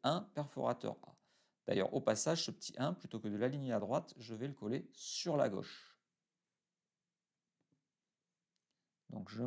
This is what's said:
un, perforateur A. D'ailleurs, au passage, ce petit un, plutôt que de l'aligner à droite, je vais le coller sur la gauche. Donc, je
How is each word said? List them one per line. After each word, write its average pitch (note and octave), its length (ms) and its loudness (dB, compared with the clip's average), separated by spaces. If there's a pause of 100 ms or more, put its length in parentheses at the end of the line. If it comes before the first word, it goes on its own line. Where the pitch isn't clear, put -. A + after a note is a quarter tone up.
un, D3 200 2 (120)
perforateur A#2+ 680 -2
A. - 120 -20 (520)
D'ailleurs, G2 280 4
au C#3 60 4
passage, D#3 440 4
ce - 60 -2
petit - 280 -8
un, D3+ 160 2
plutôt - 260 -8
que G#2+ 80 -2
de G#2 80 0
l'aligner C3 360 2
à G#2+ 60 4
droite, A#2+ 400 0
je A#2 160 -10
vais A#2+ 140 -4
le C#3 60 -6
coller A2 380 -2
sur - 440 -2
la C3 120 6
gauche. - 500 -6 (3000)
Donc, G2+ 180 -8
je A2+ 180 -4